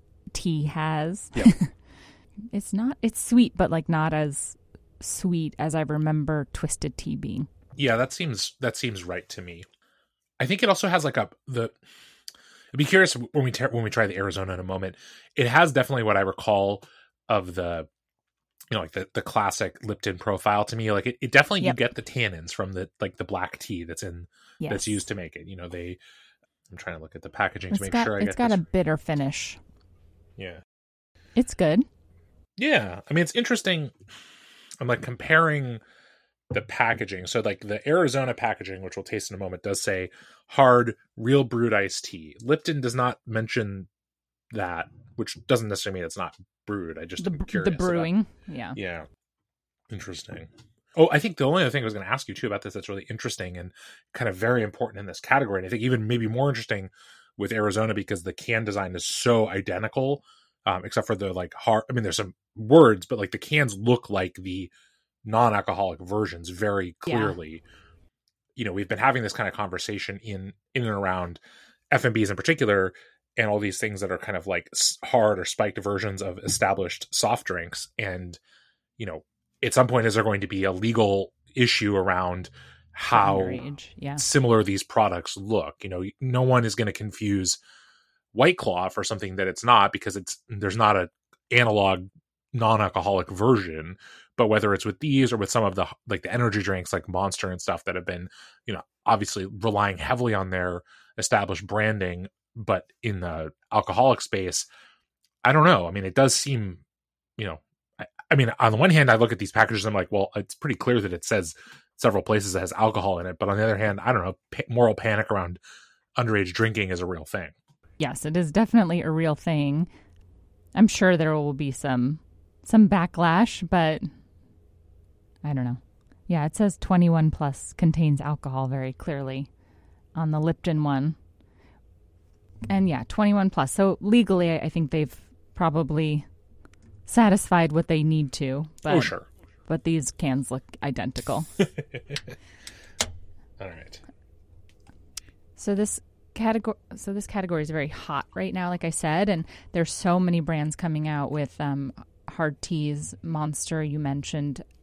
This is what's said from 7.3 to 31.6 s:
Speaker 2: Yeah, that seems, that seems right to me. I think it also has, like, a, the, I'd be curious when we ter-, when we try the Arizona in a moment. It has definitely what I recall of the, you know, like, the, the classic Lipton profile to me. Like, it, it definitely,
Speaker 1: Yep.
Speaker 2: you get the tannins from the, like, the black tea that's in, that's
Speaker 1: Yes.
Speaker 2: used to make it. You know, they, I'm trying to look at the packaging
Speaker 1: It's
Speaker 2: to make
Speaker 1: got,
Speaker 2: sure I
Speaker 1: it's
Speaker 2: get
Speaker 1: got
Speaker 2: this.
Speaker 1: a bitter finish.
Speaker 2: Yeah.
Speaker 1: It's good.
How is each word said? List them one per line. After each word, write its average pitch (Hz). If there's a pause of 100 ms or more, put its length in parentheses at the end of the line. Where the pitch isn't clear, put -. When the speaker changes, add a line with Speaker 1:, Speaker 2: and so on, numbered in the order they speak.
Speaker 2:
Yeah, 127
that 127
seems, 147
that 123
seems 104
right 90
to -
me. 87 (760)
I 127
think 185
it 202
also 190
has, 175
like, 139
a, 107 (160)
the, 117 (1000)
I'd 123
be 147
curious 190
when 127
we 127
ter-, -
when 117
we 107
try 113
the 90
Arizona 95
in 90
a 92
moment. 95 (380)
It 127
has 151
definitely 127
what 107
I 98
recall 98 (440)
of 92
the, 85 (840)
you -
know, 98
like, 85
the, 92
the -
classic 98
Lipton 101
profile 104
to -
me. 110
Like, 101
it, 123
it 127
definitely, 160
Speaker 1:
Yep. 180
Speaker 2:
you - (100)
get -
the -
tannins 92
from 95
the, 92 (140)
like, -
the -
black 92
tea 87
that's 82
in, 87 (320)
that's 135
Speaker 1:
Yes. 107
Speaker 2:
used 101
to 110
make 85
it. 80
You 95
know, 87
they, 87 (720)
I'm 90
trying 85
to 78
look 80
at 82
the -
packaging 95
Speaker 1:
It's 196
Speaker 2:
to -
make -
Speaker 1:
got, 233
Speaker 2:
sure 220
I -
Speaker 1:
it's 202
Speaker 2:
get -
Speaker 1:
got 240
Speaker 2:
this. 202
Speaker 1:
a - (100)
bitter 160
finish. 143 (800)
Speaker 2:
Yeah. 87 (760)
Speaker 1:
It's 247
good. 175 (760)